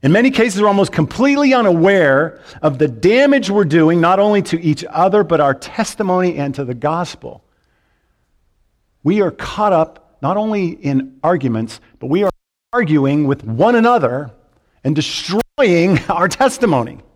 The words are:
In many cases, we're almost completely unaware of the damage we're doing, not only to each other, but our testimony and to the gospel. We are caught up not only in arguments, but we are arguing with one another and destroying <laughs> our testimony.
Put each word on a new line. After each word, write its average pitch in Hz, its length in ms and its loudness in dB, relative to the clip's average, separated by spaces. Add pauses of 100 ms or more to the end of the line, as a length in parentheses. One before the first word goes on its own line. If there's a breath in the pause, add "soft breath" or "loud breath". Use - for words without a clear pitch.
In 135 80 2
many 240 200 4
cases, 220 280 0
we're 208 80 2
almost 196 240 0
completely 277 600 0
unaware 175 840 2 (220 loud breath)
of 143 180 -2
the 151 80 2
damage 208 640 2
we're 202 140 2
doing, 165 360 4
not 185 180 2
only 208 240 2
to 170 160 -4
each 160 300 -2
other, 190 340 2
but 160 160 0
our 139 140 2
testimony 185 840 -4
and 139 180 -6
to 139 100 -6
the 123 80 -8
gospel. 151 680 -6 (1600)
We 202 180 2
are 175 100 0
caught - 420 -2
up - 480 -4
not 170 160 -2
only 208 320 -2
in 135 540 -4
arguments, 127 560 -2 (200 soft breath)
but 120 80 -12
we 170 160 0
are 185 80 0 (420)
arguing 151 540 0
with 135 160 -4
one 135 320 0
another 147 560 0 (520)
and 131 120 -2
destroying 175 1040 0
<laughs> - 100 -10
our 175 180 0
testimony. 196 720 -2 (160)